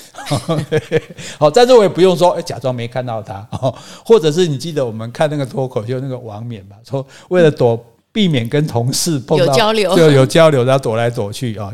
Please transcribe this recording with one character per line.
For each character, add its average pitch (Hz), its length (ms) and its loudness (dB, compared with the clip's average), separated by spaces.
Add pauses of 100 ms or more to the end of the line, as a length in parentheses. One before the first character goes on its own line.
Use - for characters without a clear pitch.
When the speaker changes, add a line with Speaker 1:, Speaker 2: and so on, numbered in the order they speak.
(600)
Speaker 1:
<laughs> - 800 -6
好， 151 140 4
但 240 160 6
是 262 60 6
我 226 100 8
也 180 60 2
不 151 120 -2
用 180 160 4
说， 175 140 4
哎， 170 100 -4
假 - 160 -10
装 127 160 -4
没 117 140 -8
看 123 180 -8
到 113 160 -8
他， 98 300 -14
哦， 131 220 -4 (300)
或 226 160 6
者 156 120 0
是 175 160 0
你 143 100 -4
记 160 140 -10
得 143 120 -4
我 117 80 -6
们 110 200 -10
看 151 180 -2
那 147 80 -6
个 139 80 -4
脱 131 220 -6
口 117 180 -6
秀， 127 140 -6
那 135 80 -10
个 127 100 -8
王 110 260 -14
冕 113 220 -12
嘛， 101 100 -20 (140)
说 135 160 -6 (240)
为 180 120 2
了 151 100 6
躲， 117 300 0 (300)
避 208 160 0
免 127 200 -2
跟 147 180 -2
同 120 260 -2
事 156 280 -4
碰 151 180 -2
到， 170 80 2
Speaker 2:
有 139 80 0
交 214 200 2
流。 196 220 0
Speaker 1:
就 160 160 6
有 135 140 4
交 160 240 4
流， 135 140 2
然 131 120 2
后 135 60 0
躲 120 140 -2
来 120 140 0
躲 117 220 -6
去 110 260 -8
啊， 104 160 -10